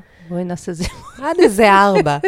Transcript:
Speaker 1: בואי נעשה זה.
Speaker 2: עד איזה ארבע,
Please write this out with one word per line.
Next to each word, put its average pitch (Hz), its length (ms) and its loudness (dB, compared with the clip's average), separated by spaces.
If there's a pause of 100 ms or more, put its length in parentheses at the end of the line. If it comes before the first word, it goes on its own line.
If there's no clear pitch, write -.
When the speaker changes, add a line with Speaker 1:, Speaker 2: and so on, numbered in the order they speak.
(280)
Speaker 1:
בואי 175 160 -6
נעשה 180 280 -10
זה. 170 120 -8 (340)
Speaker 2:
עד 302 200 -6
איזה 220 340 4
ארבע, 185 560 2